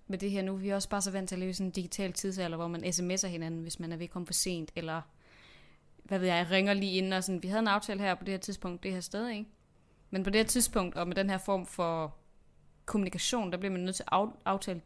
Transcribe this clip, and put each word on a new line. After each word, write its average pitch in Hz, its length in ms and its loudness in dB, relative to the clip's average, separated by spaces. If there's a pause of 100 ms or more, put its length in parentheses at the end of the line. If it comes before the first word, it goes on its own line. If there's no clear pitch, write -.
med 190 120 -4
det 196 120 -2
her 196 120 0
nu, 190 140 -2
vi 190 120 -4
er 196 60 2
også 196 140 -2
bare 202 140 0
så 196 80 0
vant 190 180 -4
til 190 60 -6
at 180 40 -4
leve 185 120 -2
i - 20 -4
sådan 190 140 -2
en 185 60 -2
digital 185 400 -4
tidsalder, 185 440 -2
hvor 170 120 -4
man 170 240 -2
S 175 100 2
M 180 80 0
S'er 190 160 0
hinanden, 165 360 -4
hvis 165 180 -10
man 165 120 -6
er 165 40 -6
ved 170 80 -6
at 170 60 -10
komme 180 160 -6
for - 60 -8
sent, 170 440 -2
eller 165 260 -6 (960)
hvad - 220 -2
ved 185 100 4
jeg, 170 220 4
ringer 190 240 6
lige 196 180 2
ind 190 220 2
og 185 100 2
sådan, 185 180 0
"Vi 185 60 -4
havde 208 120 2
en 220 80 2
aftale 202 320 0
her 190 140 4
på - 100 -10
det 196 100 -2
her 185 40 -4
tidspunkt, 185 440 -6
det 190 100 -2
her 180 80 -4
sted", 214 280 -4
ikke? 214 180 -6 (640)
Men 196 140 0
på 196 60 2
det 214 100 6
her 220 60 6
tidspunkt, 220 500 4
og 175 120 0
med 180 80 0
den 196 140 2
her 190 80 2
form 185 280 2
for 165 480 -2 (720)
kommunikation, 196 640 0
der 180 60 -2
bliver 190 140 -2
man 180 80 -2
nødt 185 160 -2
til - 60 -6
at - 100 -8
af-, 196 160 6 (160)
aftale 190 420 0